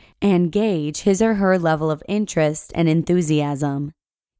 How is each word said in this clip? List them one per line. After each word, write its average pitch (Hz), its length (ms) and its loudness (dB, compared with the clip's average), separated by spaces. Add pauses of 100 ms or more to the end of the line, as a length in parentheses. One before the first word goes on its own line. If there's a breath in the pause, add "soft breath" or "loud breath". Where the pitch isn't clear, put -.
(220 soft breath)
and 180 300 2
gauge 175 520 -2
his 196 180 2
or 226 140 2
her 190 220 2
level 160 320 0
of 147 200 -4
interest 165 680 -2
and 165 140 2
enthusiasm. 147 1040 0 (460)